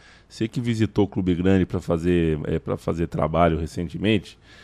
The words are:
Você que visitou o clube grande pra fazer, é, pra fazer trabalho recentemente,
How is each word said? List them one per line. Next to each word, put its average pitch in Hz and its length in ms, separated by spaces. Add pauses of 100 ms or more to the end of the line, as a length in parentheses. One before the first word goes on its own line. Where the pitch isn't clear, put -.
(260)
Você - 220
que 131 140
visitou 110 420
o 95 40
clube 92 260
grande 90 320
pra - 120
fazer, 82 680
é, 80 140
pra 98 200
fazer 82 300
trabalho 80 500
recentemente, 87 800 (260)